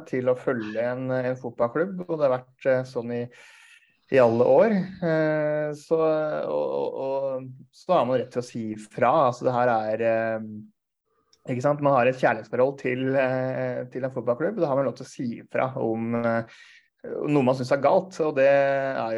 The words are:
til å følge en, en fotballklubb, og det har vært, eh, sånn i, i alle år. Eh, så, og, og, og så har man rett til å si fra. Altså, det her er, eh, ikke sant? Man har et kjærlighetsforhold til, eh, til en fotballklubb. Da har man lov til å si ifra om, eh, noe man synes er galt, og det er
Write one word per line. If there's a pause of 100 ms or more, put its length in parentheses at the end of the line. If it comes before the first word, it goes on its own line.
til
å
følge
en,
en
fotballklubb,
og
det
har
vært,
eh,
sånn
i, (880)
i
alle
år. (380)
Eh, (100)
så, (460)
og,
og,
og (180)
så
har
man
rett
til
å
si (100)
fra. (140)
Altså,
det
her
er,
eh, (960)
ikke
sant?
Man
har
et
kjærlighetsforhold
til, (100)
eh,
til
en
fotballklubb.
Da
har
man
lov
til
å
si (120)
ifra (100)
om,
eh, (880)
noe
man
synes
er
galt,
og
det
er